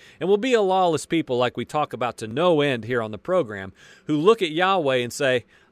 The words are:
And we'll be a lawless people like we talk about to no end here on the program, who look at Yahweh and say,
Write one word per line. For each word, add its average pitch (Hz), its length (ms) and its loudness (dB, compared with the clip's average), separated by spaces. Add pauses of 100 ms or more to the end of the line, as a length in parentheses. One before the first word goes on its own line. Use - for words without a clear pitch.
(200)
And 160 80 -4
we'll 202 100 4
be 254 160 0
a 226 80 4
lawless 185 440 2
people 147 320 -2
like 123 180 0
we 120 80 -6
talk 147 300 -4
about 120 240 -6
to 113 100 -10
no 156 320 2
end 131 260 0
here 120 180 -2
on 107 80 -8
the 107 80 -10
program, 107 520 -4 (360)
who 151 100 -2
look 202 240 2
at 160 100 -2
Yahweh 165 460 2
and 120 160 -2
say, 127 320 0 (260)